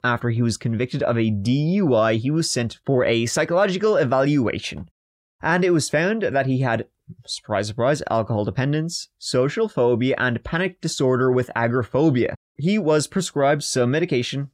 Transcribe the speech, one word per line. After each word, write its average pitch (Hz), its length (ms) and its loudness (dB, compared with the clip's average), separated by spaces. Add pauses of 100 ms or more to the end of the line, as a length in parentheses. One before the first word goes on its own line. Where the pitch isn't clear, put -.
after 120 280 0
he 117 120 0
was 113 140 0
convicted 123 460 -4
of 120 160 0
a 113 120 2
D 104 220 0
U 156 420 2
I, 113 200 4
he 113 160 -2
was 156 200 0
sent 117 360 -4
for 127 180 2
a 117 220 2
psychological 185 720 0
evaluation. 135 920 0 (540)
And 175 220 0
it 180 60 2
was 160 200 2
found 196 320 0
that 135 240 0
he 131 140 0
had, 117 260 -2 (400)
surprise, 104 400 -4
surprise, 120 420 0
alcohol 110 380 0
dependence, 151 600 -2 (100)
social 147 500 0
phobia, 123 480 2
and 120 260 -2
panic 185 380 -4
disorder 127 500 2
with 127 240 0
agoraphobia. 123 800 0 (220)
He 190 220 0
was 151 300 2
prescribed 143 540 0
some 123 280 0
medication 139 640 -2